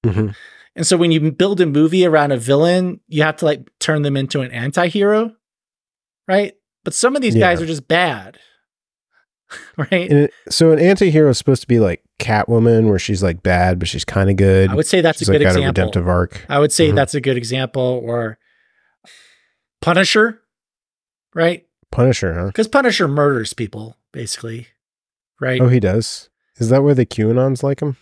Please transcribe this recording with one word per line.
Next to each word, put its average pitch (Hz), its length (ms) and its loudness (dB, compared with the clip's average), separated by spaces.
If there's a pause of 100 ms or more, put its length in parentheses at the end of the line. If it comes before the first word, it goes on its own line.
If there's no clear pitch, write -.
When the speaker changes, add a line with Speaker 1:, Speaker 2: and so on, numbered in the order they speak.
Speaker 1:
Mm-hmm. 107 240 0 (460)
Speaker 2:
And 160 100 -6
so 180 120 2
when 170 140 2
you 156 200 0
build 185 300 -2
a 175 40 4
movie 160 400 2
around 147 280 2
a 131 40 -2
villain, 170 680 0
you 151 160 -2
have 156 140 -2
to, - 80 -6
like, 139 220 -4 (120)
turn 156 240 -2
them 143 140 -2
into 135 240 -4
an 127 100 -10
anti-hero, 196 840 -2 (920)
right? 190 260 -2 (300)
But 160 100 -8
some 254 220 -2
of 294 80 -2
these 226 120 0
Speaker 1:
Yeah. 196 160 4
Speaker 2:
guys 170 100 -2
are 170 40 -6
just 160 220 -10
bad, 151 500 -4 (720)
<laughs> - 680 -20
right? 175 340 -2
Speaker 1:
And 143 140 6
it, - 80 -6 (160)
so 165 220 4
an 156 80 4
anti-hero 165 500 4
is 123 80 2
supposed - 240 0
to - 60 -18
be 120 120 2
like 95 240 0 (160)
Catwoman, 113 720 2
where 98 100 2
she's, 98 240 -4
like, 87 180 -4
bad, 90 380 0
but 90 80 -4
she's - 160 -8
kinda 98 300 0
good. 95 360 4
Speaker 2:
I 95 60 -2
would 156 120 0
say 185 120 2
that's 160 200 0
Speaker 1:
She's, - 100 -2
Speaker 2:
a - 20 2
good - 80 4
Speaker 1:
like, 147 60 4
got 190 60 4
Speaker 2:
example. 180 120 2
Speaker 1:
a 135 60 0
redemptive - 400 -2
arc. 90 400 -2
Speaker 2:
I 143 100 0
would 147 140 2
say 160 140 2
Speaker 1:
Mm-hmm. 147 100 2
Speaker 2:
that's 139 180 -2
a 143 60 -4
good 127 160 -2
example. 127 680 -4
Or 117 340 -6 (1400)
Punisher, 202 600 0 (920)
right? 170 320 -2 (260)
Speaker 1:
Punisher, 120 420 0
huh? 87 200 -6
Speaker 2:
'Cause 220 140 -2
Punisher 226 400 0
murders 143 460 -2
people, 110 440 -12 (140)
basically, 117 560 -12 (720)
right? 127 220 -2
Speaker 1:
Oh, 127 80 4
he 123 100 4
does? 101 500 -2 (280)
Is 117 120 -2
that 135 140 4
why 147 100 4
the 127 120 2
QAnons 123 580 -2
like 139 180 -4
him? 143 200 -6